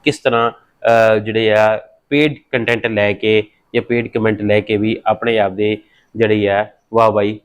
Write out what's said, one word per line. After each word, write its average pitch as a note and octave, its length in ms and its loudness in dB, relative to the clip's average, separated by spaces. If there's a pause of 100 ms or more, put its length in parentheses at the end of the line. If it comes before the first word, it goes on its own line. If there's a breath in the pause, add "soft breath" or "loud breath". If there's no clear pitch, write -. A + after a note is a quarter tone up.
ਕਿਸ C#3 140 -4
ਤਰ੍ਹਾਂ, A#2 320 0
ਅਹ, A2+ 680 0
ਜਿਹੜੇ G#2+ 340 -2
ਆ G#2+ 280 2 (280)
ਪੇਡ D3 260 0 (180)
ਕੰਟੈਂਟ A#2 340 -2
ਲੈ G#2 260 0
ਕੇ G#2+ 300 0 (320 soft breath)
ਜਾਂ A#2+ 80 0
ਪੇਡ A#2 260 -4
ਕੁਮੈਂਟ A2 340 -2
ਲੈ G#2 180 2
ਕੇ G#2 160 -4
ਵੀ G#2+ 300 -2
ਆਪਣੇ A2 320 -2
ਆਪ G2 140 0
ਦੇ G#2+ 260 -2 (380 soft breath)
ਜਿਹੜੀ G#2+ 300 0
ਆ G2+ 200 0 (280)
ਵਾਹਵਾਹੀ G#2+ 500 0